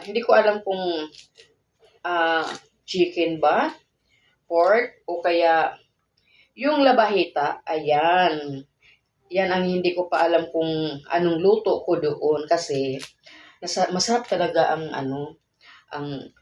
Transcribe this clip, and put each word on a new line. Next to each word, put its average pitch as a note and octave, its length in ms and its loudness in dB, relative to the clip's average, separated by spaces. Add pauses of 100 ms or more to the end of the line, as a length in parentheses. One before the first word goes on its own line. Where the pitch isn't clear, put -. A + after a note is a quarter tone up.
hindi G#3 160 -4
ko A3+ 160 4
alam G#3 240 4
kung, F3 480 -4 (960)
ah, E3 400 0 (400)
chicken E3+ 560 0
ba, G#3 320 2 (720)
pork, F#3+ 640 2
o E3+ 140 -6
kaya E3+ 500 2 (800)
yung C#4+ 320 2
labahita. G3 800 0
Ayan. D3+ 1000 0 (640)
Yan F#3 180 0
ang F#3 140 0
hindi F3+ 320 0
ko F3+ 160 -4
pa E3+ 160 2
alam D#3+ 240 2
kung D#3 560 -2
anong E3+ 320 0
luto G3 480 2
ko F3 80 2
doon D3 560 -2
kasi C3+ 480 -2 (640)
nasa-, F3+ 320 0
masarap A3+ 320 0
talaga E3 480 0
ang D#3+ 160 -8
ano, C#3 480 -6 (560)
ang C#3+ 240 -8 (220)